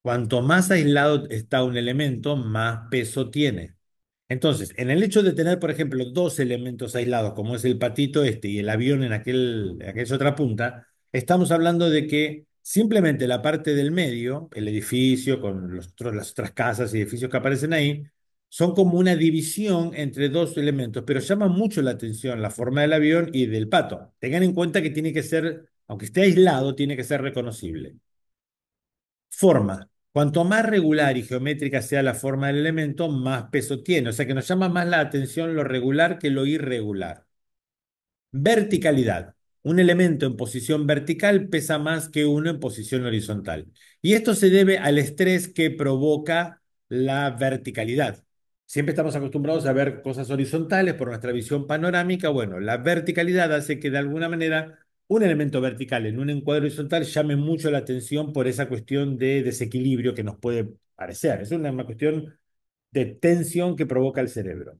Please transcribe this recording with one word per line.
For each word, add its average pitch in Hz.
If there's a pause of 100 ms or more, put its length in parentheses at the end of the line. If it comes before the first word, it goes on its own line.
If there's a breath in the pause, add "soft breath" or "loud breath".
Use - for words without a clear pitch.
Cuanto 120
más 180
aislado 147
está 117
un 123
elemento, 127
más 113
peso 123
tiene. 113 (540)
Entonces, 127
en 123
el 165
hecho 208
de 185
tener, 170
por 170
ejemplo, 131
dos 151
elementos 123
aislados, 120
como 110
es 113
el 123
patito 135
este 110
y 104
el 104
avión 127
en 120
aquel, 113
en 87
aquella 117
otra 139
punta, 120 (260)
estamos 170
hablando 170
de 151
que 151 (160)
simplemente 190
la 123
parte 156
del 143
medio, 139
el 107
edificio 127
con 95
los 87
otros, 117
las 101
otras 101
casas 117
y 110
edificios 120
que 131
aparecen 135
ahí, 147 (500)
son 170
como 180
una 185
división 165
entre 139
dos 165
elementos, 135
pero 135
llama 202
mucho 190
la 127
atención 117
la 107
forma 127
del 151
avión 160
y 127
del 110
pato. -
Tengan 165
en 180
cuenta 175
que 156
tiene 156
que 151
ser, 160 (180)
aunque 107
esté 110
aislado, 160
tiene 139
que 127
ser 143
reconocible. 113 (1300)
Forma. 110 (220)
Cuanto 147
más 220
regular 156
y 113
geométrica 135
sea 139
la 123
forma 135
del 143
elemento, 160
más 131
peso 135
tiene. 143
O -
sea 131
que 131
nos 131
llama 185
más 175
la 170
atención 151
lo 147
regular 139
que 147
lo 135
irregular. 107 (1040)
Verticalidad. 143 (280)
Un 170
elemento 175
en 123
posición 127
vertical 175
pesa 151
más 156
que 151
uno 151
en 147
posición 120
horizontal. 104 (340 soft breath)
Y 180
esto 220
se 190
debe 190
al 147
estrés 175
que 160
provoca 151 (260)
la 135
verticalidad. 123 (460)
Siempre 147
estamos 156
acostumbrados 143
a 131
ver 135
cosas 131
horizontales 160
por 135
nuestra 120
visión 139
panorámica. 175
Bueno, 104
la 110
verticalidad 170
hace 147
que 143
de 139
alguna 151
manera 160 (280)
un 220
elemento 147
vertical 123
en 110
un 143
encuadro 143
horizontal 147
llame 151
mucho 151
la 143
atención 131
por 131
esa 127
cuestión 131
de 135
desequilibrio 120
que 113
nos 104
puede 117 (260)
parecer. 92
Es 107
una, 156
una 127
cuestión 151 (520)
de 131
tensión 170
que 143
provoca 131
el 127
cerebro. 78